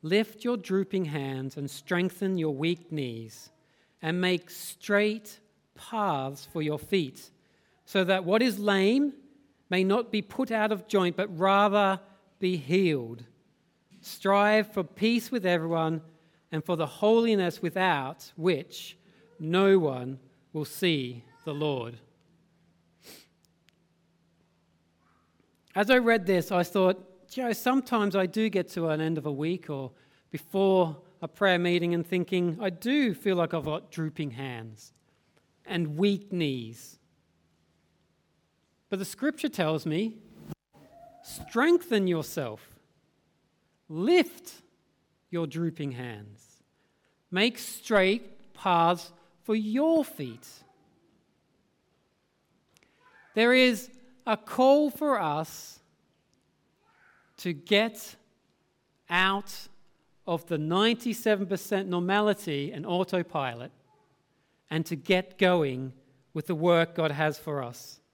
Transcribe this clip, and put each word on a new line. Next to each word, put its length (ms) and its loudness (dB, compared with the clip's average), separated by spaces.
lift 420 -2
your 140 -2
drooping 480 -2
hands 520 -6
and 120 -8
strengthen 680 -2
your 160 -2
weak 360 -4
knees, 600 -10
and 180 -2
make 300 -2
straight 920 -2
paths 720 -4
for 160 -8
your 180 -4
feet, 500 -4
so 180 0
that 220 0
what 160 4
is 160 2
lame 560 2
may 140 2
not 280 0
be 100 0
put 280 -6
out 220 0
of 160 -4
joint, 280 2
but 220 -4
rather 600 4
be 180 0
healed. 680 0
Strive 720 2
for 100 -2
peace 460 0
with 160 -2
everyone 560 0
and 120 -4
for 120 -2
the 120 -2
holiness 760 2
without 720 -2
which 640 -4
no 400 4
one 400 -2
will 140 -6
see 600 -2
the 100 -8
Lord." 460 -4
As 160 2
I 80 6
read 260 2
this, 260 2
I 120 2
thought, 420 2
"You 100 -6
know, 100 -2
sometimes 640 0
I 100 2
do 240 0
get 200 -2
to 200 -2
an 100 0
end 200 -2
of 80 -6
a 40 -4
week 380 -4
or 220 -8
before 680 2
a 60 -10
prayer 320 2
meeting 340 2
and 120 -2
thinking, 540 -2
I 120 -4
do 420 0
feel 220 -2
like 180 0
I've 120 -4
got 260 -6
drooping 400 -6
hands 600 -12
and 300 -4
weak 380 0
knees." 640 -6
But 80 -4
the 80 -6
scripture 420 -4
tells 380 -2
me, 320 -2
"Strengthen 840 0
yourself. 720 -6
Lift 760 0
your 160 -2
drooping 460 -6
hands. 720 -14
Make 300 2
straight 920 0
paths 600 2
for 120 -2
your 480 2
feet." 600 -12
There 180 6
is 380 4
a 120 0
call 540 4
for 280 -2
us 600 -6
to 160 -4
get 600 -2
out 600 -2
of 200 -4
the 100 -2
ninety-seven 880 0
percent 420 -4
normality 840 0
and 140 -10
autopilot 840 -4
and 160 -2
to 100 -8
get 440 0
going 540 2
with 120 -6
the 80 -4
work 400 2
God 180 -2
has 280 -2
for 240 -8
us. 380 -16